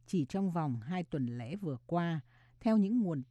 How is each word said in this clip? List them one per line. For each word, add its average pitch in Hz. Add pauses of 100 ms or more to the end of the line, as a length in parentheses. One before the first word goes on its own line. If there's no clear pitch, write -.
chỉ 165
trong 196
vòng 151
hai 170
tuần 120
lễ 120
vừa 165 (100)
qua, 170 (400)
theo 220
những 214
nguồn 160